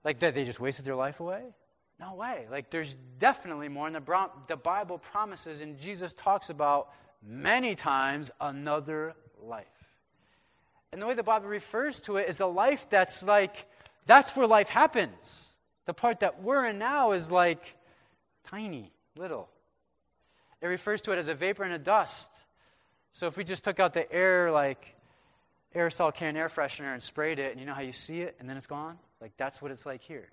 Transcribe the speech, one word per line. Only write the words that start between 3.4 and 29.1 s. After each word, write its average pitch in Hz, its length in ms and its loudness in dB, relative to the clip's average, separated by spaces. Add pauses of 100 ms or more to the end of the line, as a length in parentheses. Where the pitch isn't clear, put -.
more. 143 180 -8
And 160 80 -8
the 156 60 -8
bro-, 175 320 0 (160)
the 165 80 -4
Bible 180 420 -4
promises, 180 600 -8
and 151 180 -14
Jesus 180 360 -10
talks 196 360 0
about 143 420 0 (300)
many 185 520 0
times, 139 560 0 (100)
another 151 760 -4 (260)
life. 110 260 -12 (1200)
And 180 120 -12
the 214 40 -6
way 247 80 -2
the 226 80 -4
Bible 214 240 2
refers 214 560 -4
to 202 140 -4
it 196 120 0
is 175 120 -6
a 190 60 2
life 208 420 2
that's 185 340 4
like, 196 440 4 (400)
that's 269 280 10
where 262 120 4
life 214 220 8
happens. 214 840 0 (300)
The 175 100 -6
part 240 260 0
that 180 220 0
we're 254 240 2
in 208 120 -4
now 247 340 2
is, 165 180 -2
like, 175 460 2 (680)
tiny, 180 460 -10 (260)
little. 151 320 -10 (1120)
It 170 60 -6
refers 185 360 -4
to 214 100 -4
it 175 60 0
as 160 100 -4
a 160 60 -2
vapor 190 280 -4
and 185 100 -4
a 170 60 -6
dust. 175 520 0 (840)
So - 140 -6
if 156 100 -4
we 196 80 -6
just 175 200 -6
took 196 160 -2
out 180 140 4
the 170 180 -2
air, 180 380 4
like, 143 460 0 (760)
aerosol 170 400 2
can 156 220 -4
air 160 120 -2
freshener 143 440 -4
and 123 100 -8
sprayed 151 360 -4
it, 135 140 -4
and 123 80 -14
you 131 60 -14
know 143 80 -10
how 135 60 -10
you 131 120 -8
see 160 280 -8
it, 175 180 -8
and 127 100 -14
then 135 80 -10
it's 135 100 -14
gone? 156 320 -10 (220)